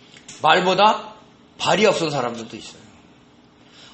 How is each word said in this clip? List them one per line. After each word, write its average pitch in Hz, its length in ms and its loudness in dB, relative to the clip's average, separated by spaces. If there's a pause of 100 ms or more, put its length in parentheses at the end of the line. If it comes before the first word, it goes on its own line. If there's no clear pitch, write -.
(420)
말보다 185 720 2 (440)
발이 170 280 0
앞선 165 240 0
사람들도 120 460 -6
있어요. - 240 -20 (1120)